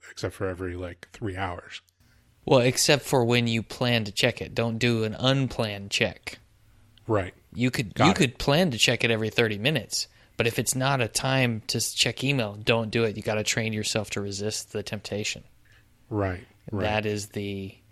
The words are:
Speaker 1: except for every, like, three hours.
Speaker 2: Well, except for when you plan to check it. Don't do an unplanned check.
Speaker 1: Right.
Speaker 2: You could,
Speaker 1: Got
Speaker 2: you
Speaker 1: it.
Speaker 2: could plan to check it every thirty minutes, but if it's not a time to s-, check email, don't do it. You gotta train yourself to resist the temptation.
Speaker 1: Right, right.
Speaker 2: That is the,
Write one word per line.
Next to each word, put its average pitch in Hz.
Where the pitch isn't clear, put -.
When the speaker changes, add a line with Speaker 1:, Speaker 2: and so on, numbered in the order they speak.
Speaker 1:
except -
for 98
every, 90
like, 90
three 98
hours. 92
Speaker 2:
Well, 135
except 135
for 127
when 120
you 113
plan 120
to 101
check -
it. -
Don't 117
do 113
an 107
unplanned 117
check. -
Speaker 1:
Right. 101
Speaker 2:
You 127
could, 107
Speaker 1:
Got 110
Speaker 2:
you 185
Speaker 1:
it. -
Speaker 2:
could 135
plan 160
to 110
check 127
it 117
every 110
thirty 107
minutes, 123
but 117
if 113
it's -
not 131
a 110
time 127
to 123
s-, -
check -
email, 117
don't 113
do 117
it. 104
You 104
gotta 107
train 110
yourself 107
to 104
resist 101
the 104
temptation. 104
Speaker 1:
Right, 95
right. 101
Speaker 2:
That 107
is 104
the, 101